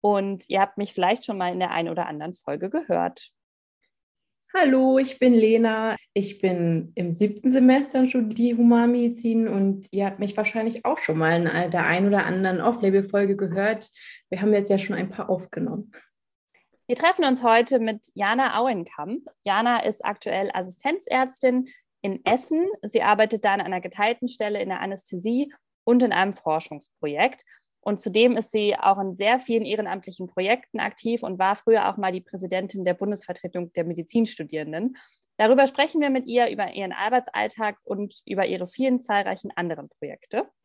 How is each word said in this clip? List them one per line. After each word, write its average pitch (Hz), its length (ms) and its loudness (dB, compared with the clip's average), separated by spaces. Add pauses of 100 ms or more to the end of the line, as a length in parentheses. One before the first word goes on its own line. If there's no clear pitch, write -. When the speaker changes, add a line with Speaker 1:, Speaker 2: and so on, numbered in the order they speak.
Speaker 1:
Und 196 480 -2
ihr 190 120 0
habt 196 180 -2
mich 202 140 -6
vielleicht 190 320 0
schon 202 140 -8
mal 180 140 -2
in 180 80 -4
der 180 100 -2
ein 170 180 -2
oder 170 180 -4
anderen 156 260 -10
Folge 165 380 -8
gehört. - 600 -4 (1200)
Speaker 2:
Hallo, 262 460 4
ich 262 200 -2
bin 247 160 6
Lena. 220 600 4 (180)
Ich 202 280 -4
bin 170 560 0
im 175 160 -4
siebten 208 380 0
Semester 262 500 4
und 254 80 4
studiere 233 500 0
Humanmedizin 233 880 4
und 196 460 0
ihr 196 140 0
habt 196 120 -6
mich 202 180 -4
wahrscheinlich 226 480 -4
auch 269 140 0
schon 160 200 -2
mal 165 200 4
in 170 320 0
der 170 160 0
ein 185 220 2
oder 202 180 2
anderen 185 340 0
Off-Label-Folge 196 760 2
gehört. 202 540 -2 (380)
Wir 185 120 -6
haben 214 120 2
jetzt 202 180 2
ja 196 80 4
schon 196 180 -4
ein 190 140 -4
paar - 200 -8
aufgenommen. - 640 -6 (960)
Speaker 1:
Wir 247 80 0
treffen 349 280 2
uns 254 200 0
heute 240 340 4
mit 220 360 -4
Jana 220 440 0
Auenkamp. 214 680 -4 (160)
Jana 226 400 0
ist 208 200 -4
aktuell 202 480 -4
Assistenzärztin 254 1160 -2 (340)
in 196 220 -6
Essen. 285 420 0 (160)
Sie 214 200 0
arbeitet 214 420 2
da 196 100 2
an 202 60 -2
einer 185 200 -4
geteilten 208 460 -4
Stelle 208 340 -6
in 190 100 -4
der 180 100 -6
Anästhesie 202 720 -4 (320)
und 240 180 6
in 240 100 2
einem 190 200 2
Forschungsprojekt. 156 1120 -4 (380)
Und 202 180 -4
zudem 220 360 4
ist 214 160 -6
sie 208 240 0
auch 196 220 2
in 190 180 -6
sehr 220 240 2
vielen 226 240 -2
ehrenamtlichen 190 640 -6
Projekten 214 540 -4
aktiv 226 420 -4
und 185 160 -8
war 190 180 2
früher 220 320 2
auch 190 80 -4
mal 190 160 -4
die 185 80 -8
Präsidentin 185 640 -8
der 180 100 0
Bundesvertretung 180 800 -8
der 170 120 -4
Medizinstudierenden. 170 1120 -4 (420)
Darüber 254 280 6
sprechen 294 360 0
wir 277 80 0
mit 262 160 -2
ihr, 233 240 0
über 202 240 -6
ihren 190 180 -8
Arbeitsalltag 220 920 -2
und 202 420 -8
über 190 200 -2
ihre 180 220 -6
vielen 254 320 0
zahlreichen 196 540 -4
anderen 170 340 -6
Projekte. - 560 -8 (200)